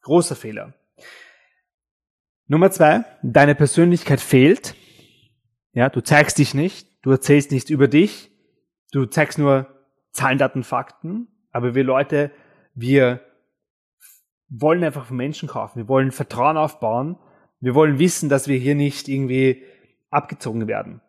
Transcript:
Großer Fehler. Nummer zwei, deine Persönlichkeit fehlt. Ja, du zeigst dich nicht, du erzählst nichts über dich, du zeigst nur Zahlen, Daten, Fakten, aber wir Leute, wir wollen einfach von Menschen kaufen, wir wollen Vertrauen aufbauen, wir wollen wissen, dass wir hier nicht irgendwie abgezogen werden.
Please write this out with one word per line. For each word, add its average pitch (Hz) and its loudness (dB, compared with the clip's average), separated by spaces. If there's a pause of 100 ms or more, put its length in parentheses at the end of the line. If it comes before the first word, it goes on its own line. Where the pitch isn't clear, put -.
Großer 160 0
Fehler. 104 -16 (1800)
Nummer 170 2
zwei, 175 2 (200)
deine 139 4
Persönlichkeit 165 2
fehlt. 143 2 (1000)
Ja, 123 2
du 127 -4
zeigst 151 2
dich 147 2
nicht, 156 -6 (140)
du 131 0
erzählst 143 2
nichts 131 -4
über 139 2
dich, 165 0 (600)
du 135 -2
zeigst 147 -4
nur 139 0 (440)
Zahlen, 135 -2
Daten, 131 -2
Fakten, 175 -10 (240)
aber 120 -4
wir 135 0
Leute, 139 -2 (420)
wir 123 2 (1300)
wollen 151 0
einfach 143 -6
von 123 -10
Menschen 143 -8
kaufen, 110 -10
wir 107 -10
wollen 135 2
Vertrauen 131 -2
aufbauen, 143 -4 (400)
wir 123 -2
wollen 147 4
wissen, 165 0
dass 135 -2
wir 135 -2
hier 135 -2
nicht 143 -4
irgendwie 131 -2 (460)
abgezogen 117 -6
werden. 104 -10